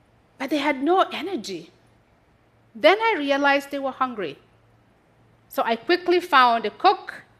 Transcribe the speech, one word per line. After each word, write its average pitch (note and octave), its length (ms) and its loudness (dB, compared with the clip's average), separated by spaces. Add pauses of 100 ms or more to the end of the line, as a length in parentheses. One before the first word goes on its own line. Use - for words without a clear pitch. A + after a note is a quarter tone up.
(380)
But C4+ 120 -8
they D4+ 80 0
had C#4 240 -2
no F4 200 2 (100)
energy. A3 580 -10 (1040)
Then D4+ 240 4
I A4+ 180 0
realized C#4 540 0
they C#4+ 80 -8
were C4+ 120 -6
hungry. A#3 480 -6 (1120)
So - 140 -4
I A3+ 140 -2
quickly F4 440 0
found B3 460 4
a G#3 40 -4
cook - 520 0 (180)